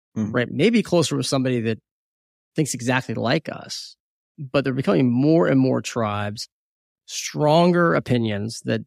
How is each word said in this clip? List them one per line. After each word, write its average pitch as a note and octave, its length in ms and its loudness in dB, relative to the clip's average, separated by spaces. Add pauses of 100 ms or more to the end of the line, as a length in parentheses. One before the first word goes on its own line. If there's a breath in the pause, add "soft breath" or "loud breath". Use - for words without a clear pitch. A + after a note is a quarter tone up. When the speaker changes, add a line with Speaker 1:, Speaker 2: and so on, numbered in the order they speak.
(180)
Speaker 1:
Mm-hmm. G#2+ 140 -2
Speaker 2:
right? A#2+ 200 -2
Maybe G3+ 300 2
closer E3 340 0
with C3 120 -4
somebody B2+ 340 -2
that A2 180 -2 (760)
thinks D3+ 180 0
exactly B2 420 -2
like A#2 340 -2
us, - 460 -14 (420)
but C#3 260 -2
they're C3 100 -2
becoming C3+ 380 2
more D#3 360 4
and C3+ 120 4
more B2+ 220 2
tribes, G#2 680 -6 (580)
stronger E3 880 2
opinions A2+ 720 -2
that A2+ 220 -2